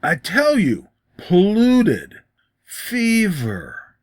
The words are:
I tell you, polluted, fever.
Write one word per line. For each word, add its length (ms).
I 140
tell 420
you, 300
polluted, 1040
fever. 1400